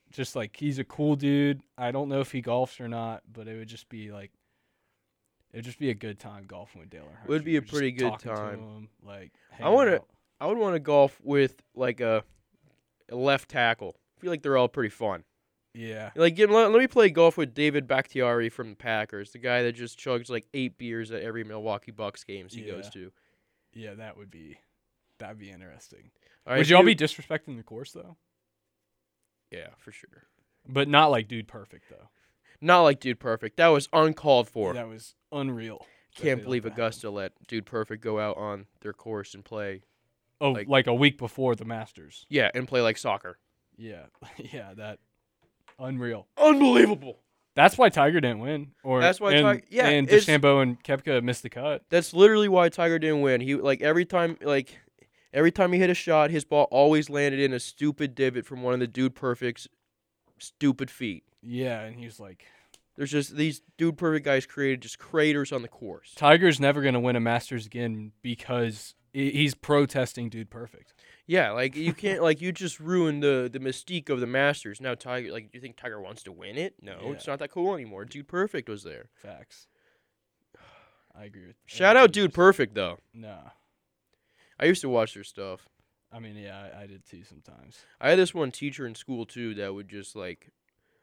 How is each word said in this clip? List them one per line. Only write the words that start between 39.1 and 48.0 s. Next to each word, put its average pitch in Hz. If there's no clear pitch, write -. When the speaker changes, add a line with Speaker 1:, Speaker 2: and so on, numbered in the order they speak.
Speaker 2:
and 98
play. 101
Speaker 1:
Oh, 143
Speaker 2:
like 104
Speaker 1:
like, 135
a 120
week 139
before 127
the 110
Masters. 110
Speaker 2:
Yeah, 131
and 127
play, 127
like, 113
soccer. 98
Speaker 1:
Yeah. 104
<laughs> -
Yeah, 110
that. 107
Unreal. 123
Speaker 2:
Unbelievable. 240
Speaker 1:
That's 156
why 240
Tiger 156